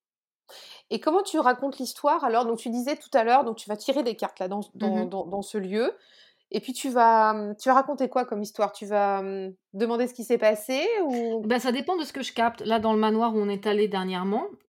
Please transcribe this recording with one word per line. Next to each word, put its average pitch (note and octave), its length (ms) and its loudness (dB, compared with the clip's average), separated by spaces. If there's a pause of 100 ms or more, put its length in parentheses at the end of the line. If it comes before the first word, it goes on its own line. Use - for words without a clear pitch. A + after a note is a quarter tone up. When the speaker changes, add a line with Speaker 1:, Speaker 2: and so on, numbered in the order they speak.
(920)
Speaker 1:
Et A3 100 -4
comment E4 220 2
tu - 160 -4
racontes B3 400 0
l'histoire C#4+ 460 0
alors ? A#3+ 220 2
Donc A3+ 120 -2
tu A#3+ 120 -8
disais B3 260 -4
tout - 160 -20
à A#3 120 4
l'heure, B3 200 6
donc A3+ 120 -6
tu - 120 -14
vas G#3 80 -4
tirer C4+ 260 0
des A#3 140 -4
cartes - 220 -8
là, F#3 100 -4
dans G3+ 140 -4
ce, - 120 -16
Speaker 2:
Mmh - 0 -
Speaker 1:
dans, G#3 220 0
Speaker 2:
mh. F#3 100 0
Speaker 1:
dans, F3+ 200 -6
dans G3 160 -6
ce G3+ 160 -8
lieu G#3 380 -2 (560)
et A3 80 -2
puis - 120 -6
tu C4+ 180 -6
vas, A3+ 440 6
mmh, G#3 240 -6
tu - 100 -2
vas B3+ 60 6
raconter C4+ 340 2
quoi B3+ 160 0
comme G#3 180 -4
histoire ? G#3 300 -2
Tu - 140 -14
vas, G3+ 360 2
mmh, F#3+ 320 -8 (200)
demander A#3 340 0
ce A#3+ 60 -12
qui A3+ 100 -12
s'est A#3 140 2
passé A3 480 0 (180)
ou ? A#3 380 -2
Speaker 2:
Bah, A3+ 180 0
ça B3 120 0
dépend C#4 240 -2
de D#4+ 80 -2
ce - 80 -10
que C4+ 100 -8
je - 100 -8
capte. A#3 300 0
Là, A3+ 180 2
dans A3 120 2
le G#3+ 60 4
manoir A3 360 2
où G#3+ 40 0
on G3+ 100 0
est G3 180 -4
allés G#3+ 220 2
dernièrement, F#3+ 580 -2 (220)